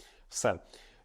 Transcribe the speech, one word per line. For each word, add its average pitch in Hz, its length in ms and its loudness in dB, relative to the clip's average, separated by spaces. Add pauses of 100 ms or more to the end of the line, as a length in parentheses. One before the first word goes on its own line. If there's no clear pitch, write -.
(300)
Все. - 300 0 (460)